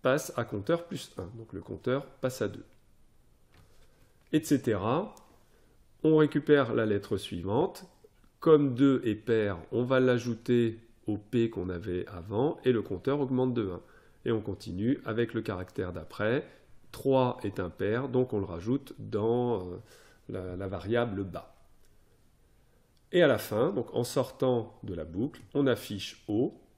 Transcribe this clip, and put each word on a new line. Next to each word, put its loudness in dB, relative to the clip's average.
passe 0
à -2
compteur -2
plus -10
un. -8
Donc -16
le -10
compteur -4
passe -6
à 0
deux. -10
Etc. 2
On 6
récupère 4
la 2
lettre 0
suivante. -2
Comme 6
deux 6
est 0
pair, 0
on 2
va 2
l'ajouter 2
au 0
P 0
qu'on -6
avait -4
avant, -2
et 6
le 2
compteur -2
augmente 0
de -2
un. -8
Et 0
on 0
continue -4
avec -4
le -2
caractère -6
d'après. -2
Trois 2
est -4
impair, -2
donc 2
on 0
le -2
rajoute -4
dans, 0
euh, -10
la, -8
la -6
variable -2
bas. -12
Et 6
à 8
la 4
fin, 0
donc -6
en 0
sortant -2
de -8
la -8
boucle, -6
on 2
affiche -4
haut 0